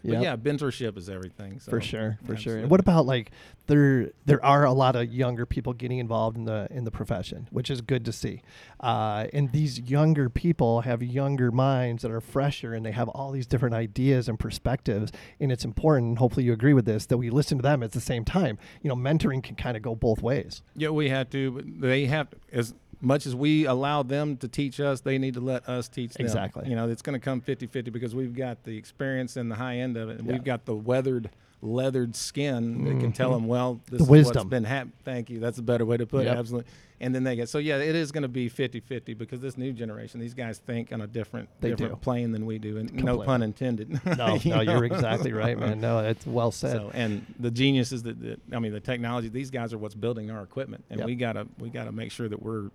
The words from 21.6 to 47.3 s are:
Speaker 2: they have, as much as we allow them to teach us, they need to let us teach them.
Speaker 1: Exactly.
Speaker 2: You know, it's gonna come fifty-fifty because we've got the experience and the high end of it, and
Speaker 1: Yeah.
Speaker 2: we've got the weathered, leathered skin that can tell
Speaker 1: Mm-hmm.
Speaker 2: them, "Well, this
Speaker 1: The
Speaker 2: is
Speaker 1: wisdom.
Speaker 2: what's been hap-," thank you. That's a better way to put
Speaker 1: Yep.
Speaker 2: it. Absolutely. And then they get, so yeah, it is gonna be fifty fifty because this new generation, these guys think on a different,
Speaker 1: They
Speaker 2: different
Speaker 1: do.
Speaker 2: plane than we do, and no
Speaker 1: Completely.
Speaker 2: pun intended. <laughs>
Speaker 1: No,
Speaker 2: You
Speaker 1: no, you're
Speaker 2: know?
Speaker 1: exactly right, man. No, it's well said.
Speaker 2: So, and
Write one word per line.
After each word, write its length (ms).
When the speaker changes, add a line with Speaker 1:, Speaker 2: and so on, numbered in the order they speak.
Speaker 2:
they 240
have, 220
as 240
much 260
as 80
we 300
allow 360
them 360
to 100
teach 320
us, 220
they 160
need 160
to 80
let 260
us 220
teach 240
them. 120
Speaker 1:
Exactly. 420
Speaker 2:
You 80
know, 140
it's 120
gonna 180
come 220
fifty-fifty 500
because 240
we've 180
got 300
the 140
experience 580
and 160
the 40
high 220
end 200
of 120
it, 100
and 80
Speaker 1:
Yeah. 60
Speaker 2:
we've 120
got 200
the 100
weathered, 540
leathered 540
skin 680
that 160
can 100
tell 200
Speaker 1:
Mm-hmm. 100
Speaker 2:
them, 60
"Well, 340
this 80
Speaker 1:
The 60
Speaker 2:
is 40
Speaker 1:
wisdom. 260
Speaker 2:
what's 140
been 140
hap-," 240
thank 260
you. 100
That's 180
a 40
better 240
way 120
to 100
put 180
Speaker 1:
Yep. 100
Speaker 2:
it. 40
Absolutely. 320
And 120
then 120
they 100
get, 140
so 80
yeah, 200
it 160
is 200
gonna 160
be 180
fifty 320
fifty 340
because 280
this 160
new 160
generation, 460
these 140
guys 260
think 340
on 80
a 60
different, 420
Speaker 1:
They 120
Speaker 2:
different 240
Speaker 1:
do. 40
Speaker 2:
plane 320
than 140
we 120
do, 200
and 160
no 60
Speaker 1:
Completely. 260
Speaker 2:
pun 180
intended. 640
<laughs> 120
Speaker 1:
No, 180
Speaker 2:
You 160
Speaker 1:
no, 100
you're 260
Speaker 2:
know? 80
Speaker 1:
exactly 380
right, 260
man. 220
No, 180
it's 260
well 260
said. 260
Speaker 2:
So, 160
and 320